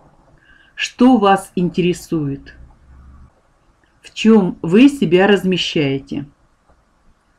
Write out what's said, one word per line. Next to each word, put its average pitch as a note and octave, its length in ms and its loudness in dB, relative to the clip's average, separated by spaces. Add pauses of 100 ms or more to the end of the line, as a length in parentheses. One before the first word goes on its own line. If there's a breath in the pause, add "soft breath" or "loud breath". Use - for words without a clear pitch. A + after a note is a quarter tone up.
(760 soft breath)
Что B3 420 0
вас G3 380 0
интересует? E3+ 1000 -6 (1500)
В - 120 -20
чем G#3+ 480 2
вы G#3 260 4
себя F#3 400 2
размещаете? E3+ 1000 -4 (1120)